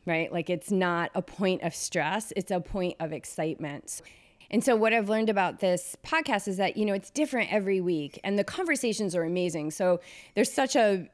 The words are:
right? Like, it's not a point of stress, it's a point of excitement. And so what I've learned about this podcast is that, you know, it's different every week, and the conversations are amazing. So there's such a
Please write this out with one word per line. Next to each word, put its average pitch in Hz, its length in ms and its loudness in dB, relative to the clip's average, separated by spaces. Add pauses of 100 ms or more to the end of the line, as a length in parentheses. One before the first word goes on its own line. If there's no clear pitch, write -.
right? 165 280 0
Like, 170 180 -2
it's 180 220 -2
not 175 420 2
a 185 80 0
point 185 400 -2
of - 140 -4
stress, 180 580 -2
it's 185 160 -4
a 190 80 0
point 180 400 -4
of 160 140 -6
excitement. 156 880 -6 (480)
And 214 120 2
so 240 140 6
what 220 160 4
I've 220 160 2
learned 220 220 2
about 190 280 2
this 180 380 0 (100)
podcast 294 400 0
is 185 120 -2
that, 190 180 0
you 214 80 2
know, 208 80 2
it's 196 180 -4
different 262 400 0
every 196 300 2
week, 165 420 -2
and 202 160 0
the 202 60 4
conversations 220 720 0
are 170 80 2
amazing. 165 480 -2
So 180 280 2 (340)
there's 220 180 2
such 269 240 2
a 202 380 4